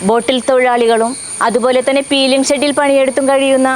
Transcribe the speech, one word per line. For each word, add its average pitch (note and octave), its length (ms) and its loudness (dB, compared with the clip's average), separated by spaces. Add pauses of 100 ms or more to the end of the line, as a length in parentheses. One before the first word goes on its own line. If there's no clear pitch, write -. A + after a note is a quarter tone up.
ബോട്ടിൽ A#3 300 0 (100)
തൊഴിലാളികളും A#3+ 640 2 (340)
അതുപോലെ B3 400 0
തന്നെ C#4 240 0
പീലിംഗ് C4+ 380 0
ഷെഡിൽ C#4+ 300 0
പണിയെടുത്തും C#4 520 0
കഴിയുന്ന C4+ 460 2